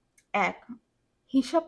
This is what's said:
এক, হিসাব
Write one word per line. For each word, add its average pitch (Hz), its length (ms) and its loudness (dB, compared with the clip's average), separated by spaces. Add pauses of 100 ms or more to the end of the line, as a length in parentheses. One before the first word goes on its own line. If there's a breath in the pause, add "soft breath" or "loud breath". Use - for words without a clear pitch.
(340)
এক, 196 240 0 (760)
হিসাব 320 340 2